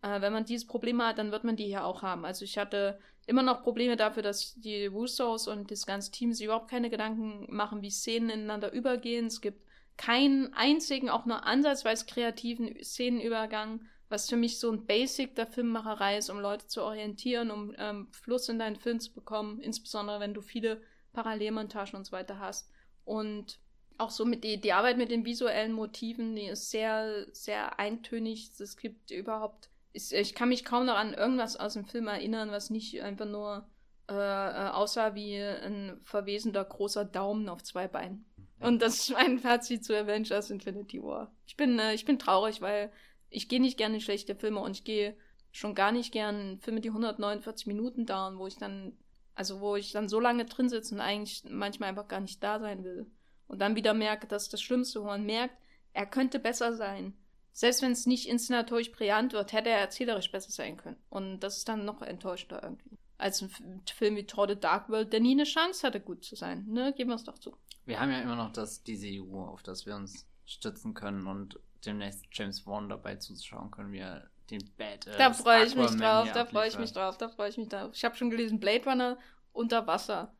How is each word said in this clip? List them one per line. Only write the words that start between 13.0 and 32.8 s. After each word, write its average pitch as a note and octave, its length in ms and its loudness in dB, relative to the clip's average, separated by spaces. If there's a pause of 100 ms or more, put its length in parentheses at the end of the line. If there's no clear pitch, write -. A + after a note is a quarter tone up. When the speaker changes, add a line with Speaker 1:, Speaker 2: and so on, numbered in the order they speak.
Speaker 1:
was G#3 200 -2
für B3 80 2
mich A#3 220 4
so A#3 120 2
ein A3 160 -2
Basic B3+ 500 2
der A3+ 100 0
Filmmacherei A3 720 0
ist, G3+ 120 -4
um G3+ 100 -6
Leute G3+ 260 -2
zu - 160 -4
orientieren, G#3+ 680 -2
um, G#3 280 -8
ähm, G#3 340 -6
Fluss B3 360 -4
in A3+ 100 -2
deinen A3 180 -2
Film A#3 240 -2
zu - 140 -12
bekommen, G#3+ 460 -6
insbesondere G#3 600 -6
wenn G#3 140 -4
du G#3 80 -8
viele A3 400 -2 (300)
Parallelmontagen G#3+ 840 -4
und G3 80 -10
so - 80 -12
weiter F#3 260 -8
hast. G3 300 -8 (360)
Und G#3+ 540 -6 (400)
auch A3+ 120 0
so A3 140 -2
mit A#3 200 2
die, G#3+ 160 0
die G#3 120 4
Arbeit A#3 260 6
mit A#3+ 120 2
den A#3 140 0
visuellen A#3 480 0
Motiven, A3+ 640 -4
die G#3 120 -4
ist G3+ 240 -6
sehr, A3 640 0
sehr - 460 -4
eintönig. A3 800 -4
Es G3+ 180 -10
gibt - 340 -10
überhaupt, G#3+ 600 -6 (220)
ich, - 200 -10
ich G3+ 220 2
kann A#3+ 140 4
mich B3 160 4
kaum B3 220 2
noch A#3+ 100 4
an G#3+ 180 0
irgendwas B3 420 2
aus G#3 180 -2
dem G3+ 100 -6
Film A3+ 240 -4
erinnern, G#3+ 420 -2
was G3+ 200 -4
nicht A3 320 -4